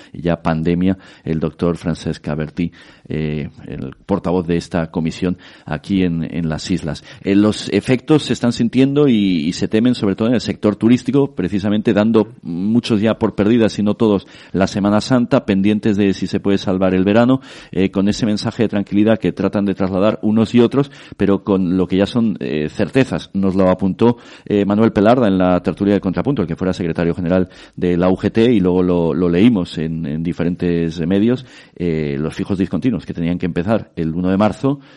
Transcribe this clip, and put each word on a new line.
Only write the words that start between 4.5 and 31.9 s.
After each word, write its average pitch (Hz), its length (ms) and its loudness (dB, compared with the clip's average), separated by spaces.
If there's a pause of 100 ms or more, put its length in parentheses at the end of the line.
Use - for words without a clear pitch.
esta 80 320 -4
comisión 87 480 -4 (260)
aquí 92 380 -4
en, 85 200 -2
en 80 280 -6
las 78 200 -8
islas. 78 320 -6 (200)
Eh, 98 120 0
los 104 360 2
efectos 127 540 0
se 123 100 -2
están 120 180 -2
sintiendo 135 560 2
y, 95 380 2
y 92 80 -2
se - 140 -4
temen 120 260 2
sobre 98 220 0
todo 110 120 0
en 127 60 2
el 104 80 -2
sector 101 340 0
turístico, 127 580 2
precisamente 101 600 0
dando 110 480 2
muchos 104 580 0
ya 107 140 2
por 104 200 -2
perdidas, 110 380 2
si 107 100 -4
no 104 120 2
todos, 104 320 2 (260)
la 92 140 2
Semana 104 340 0
Santa, 123 460 0
pendientes 104 500 2
de 101 160 2
si 92 140 -6
se 98 120 -4
puede 98 200 0
salvar 92 360 0
el 92 100 2
verano, 120 360 4 (320)
eh, 95 180 0
con 98 200 0
ese 113 160 -2
mensaje 107 380 -2
de 101 40 2
tranquilidad 104 500 0
que 87 140 -2
tratan 98 320 -2
de 98 80 0
trasladar 95 480 0
unos 107 340 0
y 120 60 6
otros, 127 320 2 (240)
pero 98 260 2
con 92 360 0
lo 90 80 2
que 90 100 -2
ya 98 100 2
son, 113 340 -2
eh, 76 280 -2
certezas. - 640 -2
Nos 95 220 0
lo 95 160 4
apuntó, 98 480 0 (260)
eh, 101 220 0
Manuel 107 260 2
Pelarda 113 340 4
en 95 120 2
la 90 240 4
tertulia 98 320 0
de 92 60 2
Contrapunto, 92 420 -2
el 80 60 -4
que 82 80 -6
fuera 92 180 -2
secretario 85 400 -2
general 90 340 0 (280)
de 87 200 0
la 90 140 2
U 92 60 2
G 101 140 -2
T 117 220 4
y 104 80 4
luego 90 220 2
lo, 87 320 0
lo 87 140 0
leímos 90 500 2
en, 82 260 -6
en 78 180 -6
diferentes 85 840 -2
medios, 113 400 0 (300)
eh, 78 420 -4